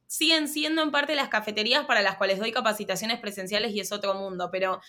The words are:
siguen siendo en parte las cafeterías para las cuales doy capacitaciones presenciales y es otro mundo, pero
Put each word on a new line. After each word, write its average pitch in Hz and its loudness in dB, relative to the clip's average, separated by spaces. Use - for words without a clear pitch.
siguen 311 2
siendo 302 0
en 302 2
parte 294 0
las 277 0
cafeterías 214 2
para 240 4
las 196 2
cuales 190 2
doy 226 -2
capacitaciones 220 -2
presenciales 208 -4
y 208 0
es 190 -6
otro 202 -2
mundo, 185 -6
pero 185 0